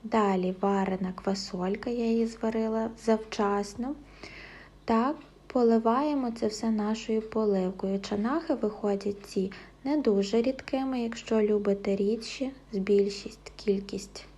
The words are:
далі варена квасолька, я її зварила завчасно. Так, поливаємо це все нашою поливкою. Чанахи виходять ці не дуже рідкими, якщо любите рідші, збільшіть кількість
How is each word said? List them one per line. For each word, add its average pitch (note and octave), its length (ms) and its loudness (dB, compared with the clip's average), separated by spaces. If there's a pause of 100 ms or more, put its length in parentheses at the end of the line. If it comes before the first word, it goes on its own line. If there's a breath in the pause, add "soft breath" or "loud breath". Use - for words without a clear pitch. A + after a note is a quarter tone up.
далі G3 580 2
варена F#3+ 540 0
квасолька, G3 720 -4
я A#3+ 160 -2
її A3+ 200 4
зварила A3 640 -2 (160)
завчасно. A3 880 0 (880 loud breath)
Так, A#3+ 300 2 (320)
поливаємо A#3+ 840 4
це A3+ 160 -2
все A3 220 -2
нашою A3 520 0
поливкою. G3 800 0
Чанахи B3 540 -2
виходять G#3 720 -2
ці F#3+ 260 -2 (320 loud breath)
не C#4+ 140 0
дуже A3 440 2
рідкими, C4 600 -2
якщо A3+ 400 0
любите G3+ 540 2
рідші, A3+ 560 -2 (200)
збільшіть G3+ 840 0
кількість - 680 -4 (120)